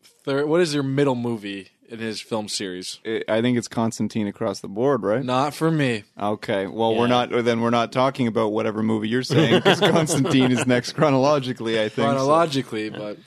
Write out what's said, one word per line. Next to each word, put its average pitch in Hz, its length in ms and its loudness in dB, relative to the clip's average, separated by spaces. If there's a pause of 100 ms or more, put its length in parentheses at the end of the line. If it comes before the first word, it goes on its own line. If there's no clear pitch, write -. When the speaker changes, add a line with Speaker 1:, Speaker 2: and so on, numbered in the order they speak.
Speaker 1:
third? 143 440 -4
What 165 140 2
is 160 100 0
your 147 120 0
middle 135 320 2
movie 101 540 -6 (180)
in 117 120 -14
his 110 200 -6
film 107 300 -6
series? 92 560 -8
Speaker 2:
I, 110 240 -4
I 110 120 2
think 123 160 2
it's 113 120 -4
Constantine 113 580 -2
across 101 320 -6
the - 80 -14
board, 113 360 0
right? 107 200 0
Speaker 1:
Not 127 300 0
for 160 180 0
me. 127 320 0 (160)
Speaker 2:
Okay, 101 480 -2
well, 113 280 0
we're 117 120 2
Speaker 3:
Yeah. 123 200 2
Speaker 2:
not. 117 180 0
Then 117 160 2
we're 117 80 0
not 117 240 0
talking 135 340 0
about 110 240 0
whatever 110 320 -2
movie 110 240 0
you're 123 160 0
saying, 156 380 4
Speaker 1:
<laughs> - 20 -12
Speaker 2:
'cause 190 160 4
Constantine 151 720 2
is 120 160 0
next 123 260 0
chronologically, 131 840 2
I 107 80 2
think, 117 200 0
so. 139 40 2
Speaker 1:
Chronologically, 135 800 0
but 104 380 -10